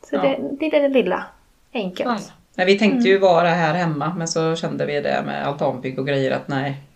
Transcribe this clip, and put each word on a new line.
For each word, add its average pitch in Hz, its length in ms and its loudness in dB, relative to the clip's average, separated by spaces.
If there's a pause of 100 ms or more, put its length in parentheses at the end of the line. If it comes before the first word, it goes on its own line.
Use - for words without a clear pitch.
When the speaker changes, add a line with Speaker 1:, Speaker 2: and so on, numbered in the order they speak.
(100)
Speaker 1:
Så 285 60 -2
Speaker 2:
Ja. 277 60 0
Speaker 1:
det, 269 160 2 (320)
det 302 60 2
är 285 60 4
det 277 60 2
lilla. 214 360 0 (500)
Enkelt. 214 360 -4 (160)
Speaker 2:
Ja. - 60 -20 (220)
Nej, 180 120 0
vi 196 120 4
tänkte 214 300 4
ju 190 80 6
Speaker 1:
Mm. 196 120 4
Speaker 2:
vara 175 200 6
här 165 260 2
hemma, 165 440 -2
men 165 100 -4
så 160 280 0
kände 151 300 -4
vi 147 140 -2
det 143 260 -2
med 143 200 -6
altanbygg 131 520 -4
och 135 80 -4
grejer 139 240 0
att 131 180 -4
nej. 139 280 -4 (200)